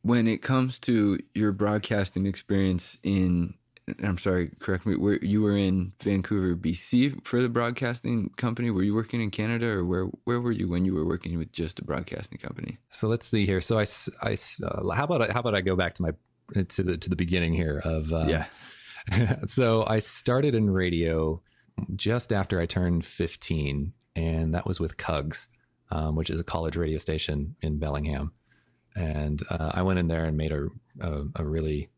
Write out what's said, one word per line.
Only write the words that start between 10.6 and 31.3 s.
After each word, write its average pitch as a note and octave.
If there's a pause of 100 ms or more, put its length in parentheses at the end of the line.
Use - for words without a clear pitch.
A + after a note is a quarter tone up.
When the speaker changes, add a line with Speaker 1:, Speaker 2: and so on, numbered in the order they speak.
Speaker 1:
when F2
you F#2
were D#2
working E2+
with E2
just D#2+
a -
broadcasting -
company? - (120)
Speaker 2:
So -
let's A2+
see G#2
here. F#2
So A2+
I G#2
s-, - (120)
I G#2+
s-, -
uh, -
how C3+
about D#3
I, A2
how A#2+
about A#2
I F#2+
go F#2
back F2
to -
my, D#2+ (520)
to -
the, F2
to -
the F2+
beginning E2+
here D#2
of, D#2
uh, D#2+
Speaker 1:
Yeah. D#2+ (960)
Speaker 2:
<laughs> -
so A2+
I A2
started B2+
in A2
radio E2 (540)
just A#2
after F#2+
I E2+
turned F2
fifteen, D2 (220)
and D#2+
that F2
was -
with E2
Cugs, D#2 (440)
um, D#2
which D#2+
is D#2+
a E2
college E2
radio D#2
station D2+
in D2+
Bellingham. D2 (640)
And, D2+
uh, D#2+
I F2+
went F#2
in F2
there D#2+
and D#2
made D#2
a, D2+ (340)
a, D2 (100)